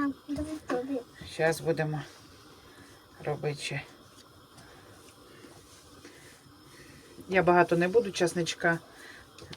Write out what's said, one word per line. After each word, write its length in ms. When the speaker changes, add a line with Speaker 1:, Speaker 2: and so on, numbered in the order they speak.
Speaker 1:
дуже 140
добре. 260
Speaker 2:
Щас 280
будемо 400
робити 380
ще. 180
Я 140
багато 340
не 120
буду 240
часничка. 680